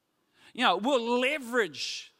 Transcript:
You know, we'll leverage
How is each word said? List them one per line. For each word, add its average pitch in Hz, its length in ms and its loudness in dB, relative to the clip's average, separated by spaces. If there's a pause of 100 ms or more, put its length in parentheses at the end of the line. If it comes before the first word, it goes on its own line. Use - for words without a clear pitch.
(540)
You 240 100 -2
know, 185 140 4
we'll 240 420 2
leverage 240 1000 -2